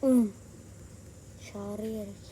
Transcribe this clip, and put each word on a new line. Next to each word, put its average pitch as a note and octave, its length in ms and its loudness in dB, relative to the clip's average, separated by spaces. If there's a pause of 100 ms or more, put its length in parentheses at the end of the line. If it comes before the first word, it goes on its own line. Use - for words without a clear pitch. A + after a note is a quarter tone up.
Um. A#3+ 320 6 (1200)
Çağrı G#3 280 -8
gerek. G#3+ 340 -6 (160)